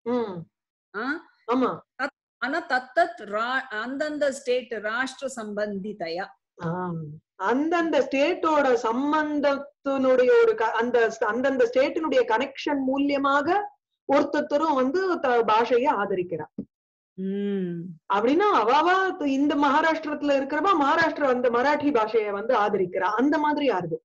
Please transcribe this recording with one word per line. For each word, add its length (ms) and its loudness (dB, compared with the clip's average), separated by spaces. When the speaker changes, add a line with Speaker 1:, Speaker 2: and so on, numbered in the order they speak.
Speaker 1:
ம். 320 -4
Speaker 2:
ஆ? 320 -6
Speaker 1:
ஆமா. 240 0
Speaker 2:
தத்-, 340 -12
ஆனா 300 -4
தத்தத் 500 0
ரா-, 420 -4
அந்தந்த 720 -4
ஸ்டேட் 420 -4
ராஷ்டிர 600 -6
சம்பந்திதயா. 920 -6
Speaker 1:
ஆ. 260 -4
அந்தந்த 760 0
ஸ்டேட்டோட 720 2
சம்பந்தத்தினுடைய 1600 2
ஒரு 140 4
க-, 160 -2
அந்த 380 2
ஸ்-, 140 -4
அந்தந்த 500 2
ஸ்டேட்டினுடைய 380 0
கனெக்ஷன் 680 0
மூலியமாக 640 2
ஒருத்தரும் 680 0
வந்து 460 0
த-, 80 -2
பாஷையை 680 2
ஆதரிக்கிறா. 520 -4
Speaker 2:
ம். 680 -4
Speaker 1:
அப்படின்னா 300 2
அவாவா 640 2
த-, 80 -6
இந்த 300 0
மகாராஷ்டிரத்துல 800 0
இருக்கிறவா 460 0
மகாராஷ்டிரா 420 2
அந்த 260 2
மராட்டி 340 2
பாஷையை 480 0
வந்து 240 -2
ஆதரிக்கிறா. 420 0
அந்த 400 2
மாதிரி 320 0
ஆறுது. 360 -2